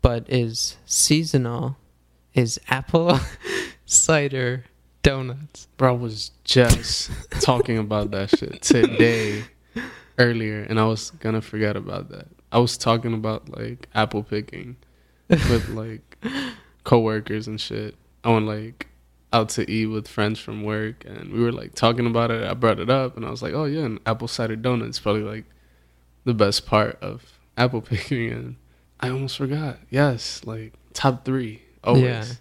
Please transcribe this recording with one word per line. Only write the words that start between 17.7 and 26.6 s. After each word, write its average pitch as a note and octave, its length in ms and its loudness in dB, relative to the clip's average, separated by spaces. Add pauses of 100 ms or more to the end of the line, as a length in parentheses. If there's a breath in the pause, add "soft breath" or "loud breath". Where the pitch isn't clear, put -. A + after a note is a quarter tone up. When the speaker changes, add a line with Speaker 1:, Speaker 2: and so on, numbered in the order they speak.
Speaker 2:
I A#2 80 6
went, G#2+ 140 4
like, G#2+ 420 -8 (440)
out A2+ 160 4
to - 220 -4
eat A2 160 0
with G#2+ 200 -4
friends G#2+ 320 -2
from G#2+ 240 -10
work, G#2+ 440 -6
and F#2 260 -14
we A2 100 0
were, A#2 100 2
like, - 220 -10
talking A#2 320 2
about A#2 240 2
it. A2+ 160 -2
I F#2+ 80 -2
brought A2+ 240 2
it G#2+ 120 -2
up, C3 260 2
and A2+ 80 -8
I - 60 -8
was B2 120 -8
like, D#2 120 -4
"Oh, D3+ 100 -2
yeah, D3+ 220 -2
an A2 180 -4
apple A2+ 240 -2
cider A2 280 -4
donut A#2 340 -2
is - 100 -8
probably, G#2+ 220 0
like, G#2+ 220 -8 (800)
the A#2+ 100 2
best G#2 320 2